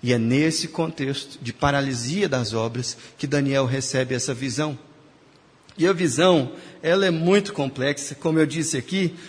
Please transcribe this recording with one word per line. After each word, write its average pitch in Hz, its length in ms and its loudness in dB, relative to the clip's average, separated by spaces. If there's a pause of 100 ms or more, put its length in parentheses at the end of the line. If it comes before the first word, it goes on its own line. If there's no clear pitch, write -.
E 123 100 0
é 123 60 4
nesse 143 500 2
contexto 147 720 -6
de 117 120 -8
paralisia 139 720 0
das 123 260 -2
obras 117 440 -4 (200)
que 147 100 -6
Daniel 139 380 2
recebe 131 500 -2
essa 123 180 -2
visão. 131 440 -4 (1000)
E 160 100 4
a 196 60 6
visão, 160 580 4 (320)
ela 190 220 2
é 185 60 2
muito 180 420 4
complexa, 139 600 -4
como 160 240 0
eu 156 80 6
disse 147 300 -4
aqui, 175 400 -2 (140)